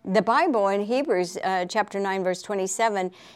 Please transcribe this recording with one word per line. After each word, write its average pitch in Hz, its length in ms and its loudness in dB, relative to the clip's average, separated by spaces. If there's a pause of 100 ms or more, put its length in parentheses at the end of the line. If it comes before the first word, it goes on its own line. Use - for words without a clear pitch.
the 196 160 2
Bible 233 460 2
in 196 180 0
Hebrews, 208 520 0
uh, 185 280 -2
chapter 202 340 -2
nine, 190 240 -2
verse 180 200 -2
twenty-seven, 196 680 -2 (240)